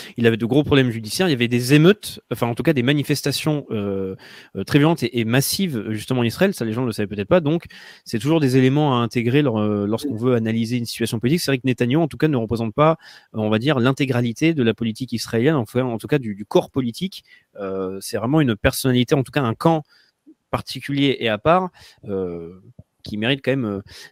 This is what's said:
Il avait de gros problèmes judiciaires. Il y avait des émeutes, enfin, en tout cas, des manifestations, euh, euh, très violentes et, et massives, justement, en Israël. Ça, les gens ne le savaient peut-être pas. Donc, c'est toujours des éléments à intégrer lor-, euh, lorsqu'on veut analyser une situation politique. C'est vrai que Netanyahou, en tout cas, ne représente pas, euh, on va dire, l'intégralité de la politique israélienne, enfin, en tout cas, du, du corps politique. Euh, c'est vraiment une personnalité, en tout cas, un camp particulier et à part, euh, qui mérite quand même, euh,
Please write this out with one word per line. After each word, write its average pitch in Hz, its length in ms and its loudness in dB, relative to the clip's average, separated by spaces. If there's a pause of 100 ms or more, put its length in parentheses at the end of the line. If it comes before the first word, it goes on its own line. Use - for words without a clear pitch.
(160)
Il 117 100 0
avait 113 100 6
de 113 100 -2
gros 131 180 2
problèmes 135 260 4
judiciaires. 113 380 -2
Il 160 40 2
y - 20 2
avait 117 140 2
des 123 260 2
émeutes, 165 460 4 (120)
enfin, 120 140 -2
en 117 80 -2
tout - 80 -4
cas, 160 100 2
des 131 100 0
manifestations, 143 880 -2
euh, 98 460 -4 (400)
euh, 95 80 -6
très - 140 2
violentes 160 240 2
et, 123 180 -2
et 113 40 0
massives, 127 680 0
justement, 110 300 -2
en 117 40 2
Israël. 180 300 0
Ça, - 100 -6
les 110 80 -2
gens 117 100 -2
ne 127 40 0
le 113 60 -2
savaient 104 160 -4
peut-être 101 200 -6
pas. 180 120 4
Donc, 165 240 0 (400)
c'est - 140 -6
toujours 151 220 2
des 131 160 4
éléments 135 420 4
à 120 40 2
intégrer 120 400 2
lor-, 117 160 0
euh, 104 280 0
lorsqu'on 113 300 -4
veut 123 180 2
analyser 113 420 0
une 117 100 -4
situation 113 320 -4
politique. 139 220 0
C'est - 100 -4
vrai 135 80 0
que 120 80 -8
Netanyahou, 127 360 2
en 156 60 0
tout - 80 -14
cas, 156 120 0
ne 147 80 0
représente 113 380 -2
pas, 156 180 4 (420)
euh, 113 40 -6
on 107 120 0
va 107 80 2
dire, 135 200 0
l'intégralité 123 760 0
de 143 80 0
la 113 120 2
politique 117 380 -6
israélienne, 120 440 0
enfin, 123 260 -2
en 120 160 -4
tout 110 100 -10
cas, 147 100 0
du, 113 160 -6
du 101 100 -12
corps - 260 0
politique. 135 540 -6 (360)
Euh, 95 400 -6
c'est - 160 -8
vraiment 123 240 2
une 120 160 2
personnalité, 127 580 0
en 139 80 2
tout - 100 -10
cas, 147 100 0
un 113 120 0
camp 160 280 2 (680)
particulier 139 720 -2
et 117 80 0
à 107 100 0
part, 180 320 2 (380)
euh, 87 420 -4 (540)
qui - 120 -10
mérite 123 260 -2
quand 127 100 0
même, 135 120 -2
euh, 101 160 -4 (320)